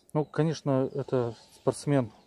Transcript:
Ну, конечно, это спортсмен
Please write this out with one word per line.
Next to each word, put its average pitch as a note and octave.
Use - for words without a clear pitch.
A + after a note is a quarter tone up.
Ну, D3+
конечно, C#3+
это B2+
спортсмен B2+